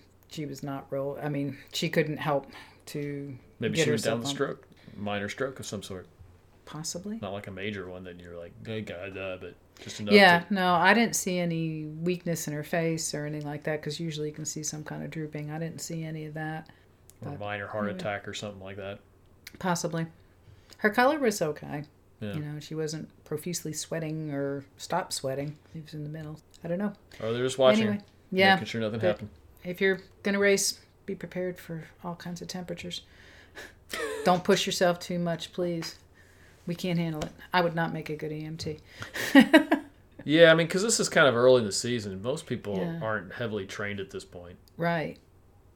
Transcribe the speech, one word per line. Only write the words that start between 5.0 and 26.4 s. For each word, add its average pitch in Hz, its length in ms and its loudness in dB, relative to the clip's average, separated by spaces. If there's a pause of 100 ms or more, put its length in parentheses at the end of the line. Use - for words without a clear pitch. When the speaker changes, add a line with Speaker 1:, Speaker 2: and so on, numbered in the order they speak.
Speaker 2:
stroke 135 300 -6
of 110 60 -12
some 101 180 -6
sort. 92 240 -12 (580)
Speaker 1:
Possibly. 202 540 -8
Speaker 2:
Not 95 140 -6
like 101 140 -8
a 98 40 -10
major 95 380 -6
one 92 140 -12
that 90 160 -14
you're 87 180 -16
like, 85 140 -14 (140)
"Hey, 110 160 -6
God, 95 360 -10
uh," 95 240 -6
but 90 140 -14 (280)
just - 160 -12
enough 208 140 2
Speaker 1:
Yeah, 180 280 10
Speaker 2:
to 190 120 -4
Speaker 1:
no, 180 220 4
I 180 180 6
didn't 208 220 4
see 180 240 -2
any 165 460 -2
weakness 165 640 -4
in 151 60 -4
her 147 100 -4
face 165 520 -2
or 147 100 -4
anything 151 220 -6
like 147 160 -8
that, 151 180 -4
'cause 147 180 -6
usually 151 280 -4
you 151 80 -8
can 156 100 -10
see 156 160 -6
some 151 220 -8
kind 151 200 -8
of 147 60 -8
drooping. 151 400 -8
I 151 80 -8
didn't 165 240 -8
see 165 220 -8
any 156 220 -8
of 151 100 -12
that, 156 340 -8 (540)
Speaker 2:
Or 101 60 -10
a - 20 -8
Speaker 1:
but 95 80 -10
Speaker 2:
minor 104 260 -6
heart 104 200 -2
Speaker 1:
anyway. 95 140 -4
Speaker 2:
attack 101 280 -6
or 101 80 -10
something 98 260 -10
like 98 160 -12
that. 98 220 -10 (580)
Speaker 1:
Possibly. 165 480 -2 (720)
Her 214 140 2
color 262 260 4
was 226 240 0
okay. 147 440 -4 (360)
Speaker 2:
Yeah. 104 140 -4
Speaker 1:
You - 60 -4
know, 151 180 -8
she 156 160 -10
wasn't 156 340 -4 (160)
profusely 156 480 -6
sweating 156 580 -6
or 139 320 -4 (140)
stopped - 360 -4
sweating. 139 440 -4 (160)
It 156 120 -12
was 156 100 -16
in 151 80 -8
the 147 60 -8
middle. 156 300 -12 (240)